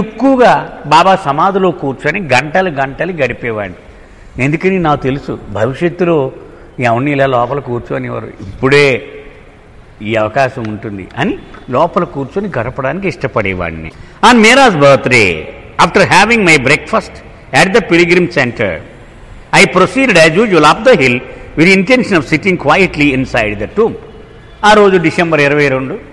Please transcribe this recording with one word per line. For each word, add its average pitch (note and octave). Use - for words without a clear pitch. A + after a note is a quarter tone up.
ఎక్కువగా B3
బాబా F#3
సమాధిలో F#3
కూర్చొని D3
గంటలు D#3
గంటలు D3
గడిపేవాడిని. A2
ఎందుకని F3+
నాకు D3
తెలుసు, C#3
భవిష్యత్తులో E3
ఎవరిని A#2+
ఇలా C#3
లోపల B2
కూర్చోనివ్వరు, A#2+
ఇప్పుడే C#3
ఈ A2+
అవకాశం B2
ఉంటుంది G#2
అని A3+
లోపల F3
కూర్చొని C#3+
గడపడానికి C#3
ఇష్టపడేవాడిని. F2+
On B3
Mehra's B3
birthday, B2+
after F#3+
having G#3+
my D#3
breakfast E3+
at F#3
the F#3
pilgrim E3+
center, A#2
I -
proceeded G3
as D#3+
usual E3
up G3
the B3
hill B2
with D#3
the F#3+
intention G3
of C#3+
sitting F3
quietly D3+
inside A2+
the G2
tomb. G#3
ఆ G#3+
రోజు F#3+
డిసెంబర్ D#3+
ఇరవై C#3+
రెండు C3